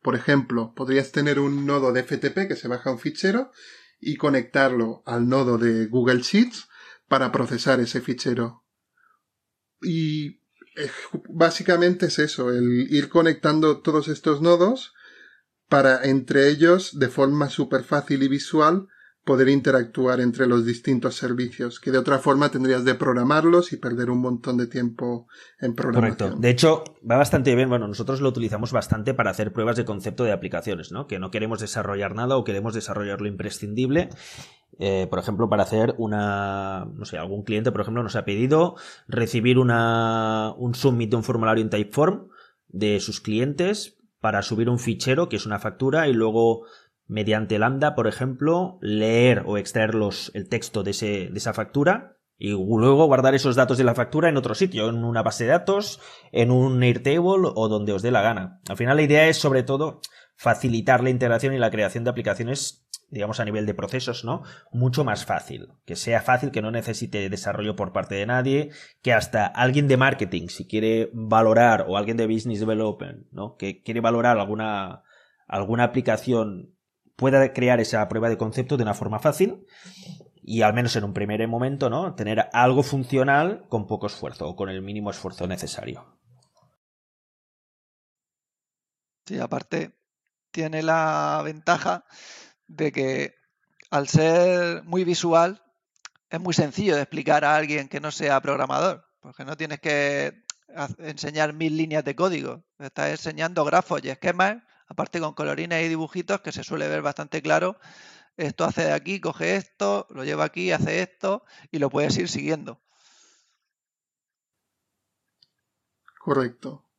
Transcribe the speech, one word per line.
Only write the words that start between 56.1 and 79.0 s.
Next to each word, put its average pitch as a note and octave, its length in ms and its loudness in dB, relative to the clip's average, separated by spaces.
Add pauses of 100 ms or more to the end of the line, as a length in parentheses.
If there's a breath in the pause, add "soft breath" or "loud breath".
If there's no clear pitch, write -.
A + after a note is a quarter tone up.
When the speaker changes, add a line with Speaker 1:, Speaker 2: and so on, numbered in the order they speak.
Speaker 2:
en A#2+ 200 4
un B2+ 320 4
Airtable E3 720 2
o A2 120 2
donde G#2 260 0
os G2 100 -2
dé A#2+ 80 0
la A2+ 100 4
gana. G2+ 460 -2
Al F#2+ 100 -8
final C#3+ 200 2
la D#3 60 4
idea D3+ 240 6
es, D#3+ 100 2
sobre C3+ 260 2
todo, C3+ 380 -4 (340 loud breath)
facilitar A#2 640 2
la B2+ 80 2
integración B2 460 0
y - 20 -2
la A2+ 140 2
creación G#2+ 320 -2
de A#2+ 80 0
aplicaciones, A#2 720 -6 (260)
digamos, G#2+ 300 -6
a A#2 60 -2
nivel G#2 200 -4
de G#2 80 -2
procesos, A2+ 520 -6
¿no? B2+ 180 -6 (280 loud breath)
Mucho B2+ 340 0
más G#2+ 200 -4
fácil, C#2+ 440 -8 (160)
que E2+ 100 -10
sea A#2 260 -2
fácil, B2+ 300 0
que A#2 100 -4
no A2 100 -6
necesite A2 580 -6
desarrollo G2+ 480 -6
por F#2 160 -6
parte G2 220 -4
de G2+ 100 -2
nadie, C3+ 460 0 (300 loud breath)
que B2 120 0
hasta G#2+ 340 0
alguien C3 400 2
de C3+ 80 6
marketing, G2+ 540 0
si - 180 -14
quiere A2 460 0
valorar, A2 760 4
o F#2 80 -2
alguien G#2+ 220 -2
de A2+ 100 0
business A2 320 -2
development, G#2+ 720 -4
¿no? G#2 240 -12
Que F#2+ 260 -8
quiere A#2 200 -4
valorar A#2 360 4
alguna, G2+ 640 -4 (440 soft breath)
alguna A2 380 0
aplicación, A2+ 920 -2 (400)
pueda C3+ 380 6
crear B2 260 2
esa G#2+ 300 0
prueba A2+ 200 0
de A2 80 0
concepto B2 400 -4
de A#2+ 60 0
una G#2+ 100 -2
forma G#2+ 240 -6